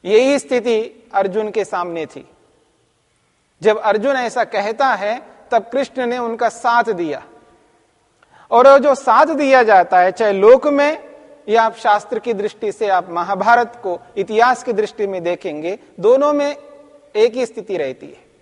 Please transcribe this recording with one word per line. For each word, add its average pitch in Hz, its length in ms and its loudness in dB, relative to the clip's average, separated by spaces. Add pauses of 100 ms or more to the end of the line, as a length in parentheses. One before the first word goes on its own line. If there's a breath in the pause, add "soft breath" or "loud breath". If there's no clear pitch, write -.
यही 254 340 2
स्थिति 233 760 -4
अर्जुन 196 360 -2
के 202 140 -4
सामने 175 420 -8
थी। - 220 -20 (1300)
जब 214 160 2
अर्जुन 220 380 -2
ऐसा 240 280 -4
कहता 220 420 -4
है, 214 360 -4 (280)
तब 233 180 -2
कृष्ण 254 380 -4
ने 240 120 -6
उनका 233 300 -4
साथ 233 360 -2
दिया। 170 400 -6 (1300 soft breath)
और 247 180 6
वो 277 100 8
जो 269 160 2
साथ 254 320 2
दिया 269 360 2
जाता 190 360 4
है, 185 140 2
चाहे 208 200 0
लोक 220 340 6
में 294 440 -2 (380)
या 226 140 2
आप 220 120 -2
शास्त्र 208 440 -2
की 233 160 -4
दृष्टि 196 380 -8
से, 214 160 -6
आप 185 220 -2
महाभारत 202 720 -2
को 175 180 -6 (160)
इतिहास 226 460 0
की 247 100 -6
दृष्टि 208 340 -4
में 190 160 -8
देखेंगे, 170 560 -6 (220 soft breath)
दोनों 269 320 2
में 285 240 -4 (600)
एक 220 160 2
ही 240 140 -4
स्थिति 208 300 -10
रहती 139 300 -8
है। - 240 -20 (120)